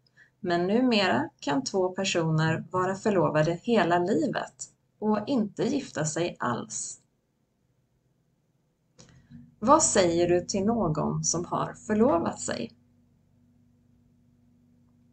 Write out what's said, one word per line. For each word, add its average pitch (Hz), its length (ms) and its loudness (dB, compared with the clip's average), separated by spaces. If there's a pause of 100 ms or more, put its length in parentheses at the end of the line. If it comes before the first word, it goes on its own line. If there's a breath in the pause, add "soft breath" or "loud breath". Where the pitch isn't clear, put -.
(400 soft breath)
men 175 260 0
numera 226 640 2 (100)
kan 277 240 -2
två 185 240 0
personer 160 840 0
vara 185 240 -2
förlovade 170 680 0
hela 175 360 2
livet 226 760 -4 (260)
och 214 280 0
inte 226 360 -2
gifta 240 420 -2
sig 170 360 -4
alls. - 600 -6 (2500 loud breath)
Vad 285 240 6
säger 175 460 4
du 175 120 2
till 190 240 -4
någon 156 600 0
som 170 200 -2
har - 280 -4
förlovat 233 680 0
sig? - 360 -8 (2250)